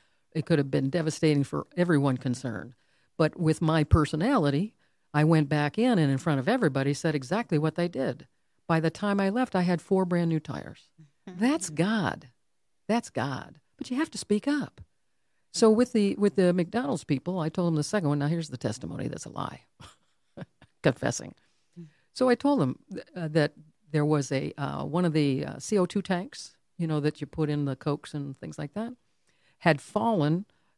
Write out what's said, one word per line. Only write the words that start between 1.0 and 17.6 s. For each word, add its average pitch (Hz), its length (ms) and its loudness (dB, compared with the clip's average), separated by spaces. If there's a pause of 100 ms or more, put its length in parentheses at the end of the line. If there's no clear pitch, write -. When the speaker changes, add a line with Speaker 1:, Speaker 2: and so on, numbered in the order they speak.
Speaker 1:
for 147 220 -8 (100)
everyone 143 420 2
concerned. 123 580 -6 (420)
But 156 200 2
with 156 240 0
my 160 220 4
personality, 160 920 2 (380)
I 147 100 4
went 156 260 4
back 147 300 0
in 233 180 4
and 147 140 4
in 135 80 0
front 143 200 0
of 127 80 -4
everybody 147 460 2
said 151 220 -2
exactly 160 420 -2
what 156 180 0
they 175 120 0
did. 175 400 -6 (400)
By 165 120 2
the 156 120 0
time 202 280 -2
I 196 100 2
left, 233 260 -2
I 185 60 2
had 175 200 0
four 190 240 0
brand 175 240 0
new 160 100 0
tires. - 480 -12 (400)
Speaker 2:
Mm-hmm. 180 120 -10
Speaker 1:
That's 294 320 0
God. 175 560 -2 (600)
That's 226 220 -2
God. - 500 -6 (180)
But - 120 -10
you 247 80 -4
have 320 140 -2
to - 60 -12
speak - 300 -2
up. 285 340 -4 (680)
So 220 200 6
with 233 220 2
the, 202 240 2
with 202 180 2
the 180 180 4
McDonald's 190 500 -2
people, 175 360 -2
I 160 100 -2
told 175 200 0